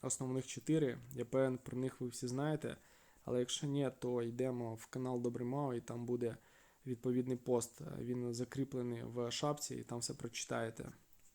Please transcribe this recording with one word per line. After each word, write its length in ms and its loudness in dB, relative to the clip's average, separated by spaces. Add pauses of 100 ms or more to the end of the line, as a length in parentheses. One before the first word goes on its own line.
основних 460 0
чотири. 500 2 (180)
Я 100 -2
певен, 320 4
про 200 -6
них 240 0
ви 60 -2
всі 200 -4
знаєте. 500 0 (480)
Але 140 2
якщо 280 0
ні, 320 2
то 220 2
йдемо 540 0
в 100 -12
канал 360 -2
Добрий 260 0
Мао, 260 2
і 80 0
там 240 -6
буде 320 0 (480)
відповідний 520 2
пост. 440 2
Е, 40 -8 (140)
він 340 -2
закріплений 680 -2
в 280 -2
шапці, 440 0
і 80 -4
там 160 -4
все 140 -4
прочитаєте. 760 -4 (440)